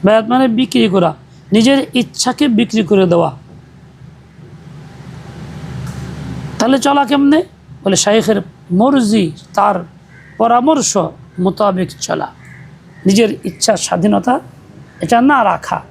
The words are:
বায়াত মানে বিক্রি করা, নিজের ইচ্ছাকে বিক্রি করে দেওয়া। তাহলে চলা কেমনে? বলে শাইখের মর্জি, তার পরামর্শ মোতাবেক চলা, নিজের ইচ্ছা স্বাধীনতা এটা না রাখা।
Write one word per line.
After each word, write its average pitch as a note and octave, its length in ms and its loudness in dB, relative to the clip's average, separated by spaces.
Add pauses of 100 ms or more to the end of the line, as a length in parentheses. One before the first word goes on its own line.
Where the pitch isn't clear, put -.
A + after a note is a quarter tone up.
বায়াত G#3+ 220 4
মানে B3+ 220 2
বিক্রি A3+ 420 0
করা, F3 260 0 (360)
নিজের C4+ 420 2
ইচ্ছাকে B3+ 540 -2
বিক্রি A3 360 0
করে F#3+ 240 2
দেওয়া। E3+ 240 2 (3250)
তাহলে B3+ 200 2
চলা C#4 260 0
কেমনে? C#4+ 380 2 (400)
বলে G3 120 0
শাইখের G#3 460 2 (300)
মর্জি, G#3+ 600 2 (220)
তার G3 320 0 (520)
পরামর্শ A#3+ 600 2 (420)
মোতাবেক F#3+ 500 -2 (100)
চলা, - 320 -6 (760)
নিজের G3+ 380 2
ইচ্ছা G3 340 -2
স্বাধীনতা G3+ 600 0 (640)
এটা A#3 200 2
না C4+ 220 4
রাখা। - 480 -2